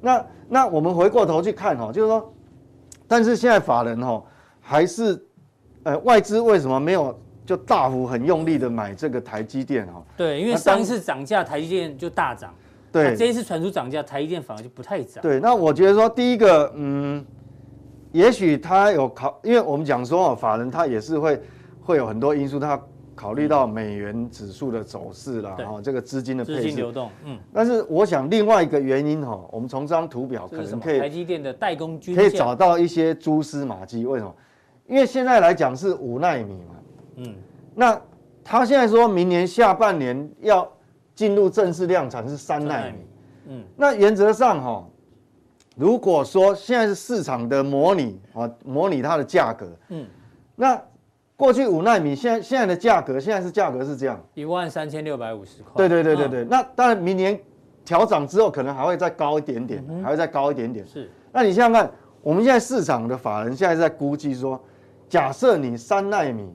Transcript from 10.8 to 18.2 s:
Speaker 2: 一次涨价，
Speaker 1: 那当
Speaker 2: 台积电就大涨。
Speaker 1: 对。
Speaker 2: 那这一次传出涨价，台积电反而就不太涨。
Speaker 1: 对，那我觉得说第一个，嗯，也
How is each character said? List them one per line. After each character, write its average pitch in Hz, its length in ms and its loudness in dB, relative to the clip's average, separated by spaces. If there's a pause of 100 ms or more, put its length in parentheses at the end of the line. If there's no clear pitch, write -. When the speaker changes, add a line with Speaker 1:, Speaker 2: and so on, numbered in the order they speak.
Speaker 2:
一 226 40 -2
次 220 140 -4
涨 139 240 -8
价， 190 180 -2
Speaker 1:
那 165 40 -4
当 - 80 -10
Speaker 2:
台 147 80 -6
积 160 80 -8
电 165 300 -6
就 170 100 -8
大 147 260 -4
涨。 92 160 -18 (400)
Speaker 1:
对。 151 200 4
Speaker 2:
那 113 40 0
这 113 120 0
一 233 80 2
次 233 100 -6
传 165 180 -6
出 196 80 -4
涨 131 200 -6
价， 147 120 -6
台 139 200 -8
积 151 40 -6
电 165 160 -6
反 110 140 -14
而 110 60 -14
就 123 80 -16
不 - 120 -20
太 180 200 -8
涨。 - 180 -16
Speaker 1:
对， 143 180 0
那 226 160 4
我 170 160 2
觉 151 160 4
得 196 60 6
说 220 160 6
第 247 240 0
一 240 60 0
个， 170 380 6
嗯， 143 460 -6 (920)
也 196 200 6